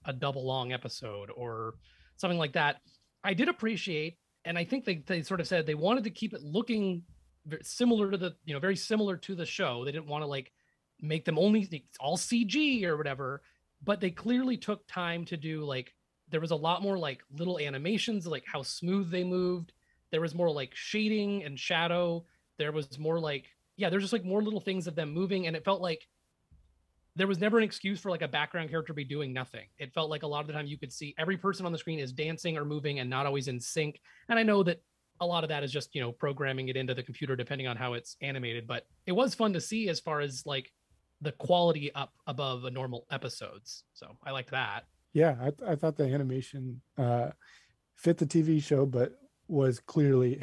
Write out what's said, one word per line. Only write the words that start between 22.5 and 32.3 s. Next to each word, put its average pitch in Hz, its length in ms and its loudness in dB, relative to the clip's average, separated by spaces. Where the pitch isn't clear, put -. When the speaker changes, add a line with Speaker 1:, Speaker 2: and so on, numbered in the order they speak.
Speaker 1:
There 151 140 0
was 147 260 -4
more, 160 220 0
like, 147 260 -2
yeah, 190 120 2
there's 196 140 2
just, 196 100 -2
like, 202 120 2
more 196 160 2
little 214 180 0
things 190 280 -2
of 160 80 -6
them 151 180 -2
moving, 185 340 0
and 160 80 -2
it 156 80 -4
felt 196 180 2
like 165 260 -4
there 190 120 0
was 190 120 0
never 214 180 4
an 226 60 6
excuse 196 360 -2
for, 202 100 -6
like, 165 120 -2
a 156 60 -2
background 151 420 -2
character 160 220 -4
to 156 40 -6
be 143 80 -4
doing 139 280 -4
nothing. 127 360 -8
It 139 160 -12
felt 156 160 0
like 151 140 -6
a 156 40 -4
lot 147 140 -4
of 147 60 -6
the 151 60 -8
time 147 120 -6
you 143 120 -8
could 135 140 -10
see 143 260 -12
every 175 200 0
person 190 280 0
on 175 60 -2
the 165 60 -2
screen 160 220 -4
is 135 120 -4
dancing 156 460 -2